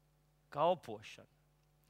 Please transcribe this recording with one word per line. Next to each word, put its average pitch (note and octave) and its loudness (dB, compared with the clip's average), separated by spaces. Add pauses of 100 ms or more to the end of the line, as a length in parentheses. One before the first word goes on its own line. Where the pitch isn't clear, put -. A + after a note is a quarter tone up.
(540)
kalpošanu. C#3+ 0 (640)